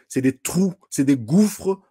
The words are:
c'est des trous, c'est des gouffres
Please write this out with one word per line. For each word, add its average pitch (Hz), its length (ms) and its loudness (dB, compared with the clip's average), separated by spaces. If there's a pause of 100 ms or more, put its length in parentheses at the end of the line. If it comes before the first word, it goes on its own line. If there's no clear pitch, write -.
c'est 127 140 -4
des 131 140 0
trous, 180 380 -2 (140)
c'est 143 160 -2
des 139 140 2
gouffres 190 640 0 (100)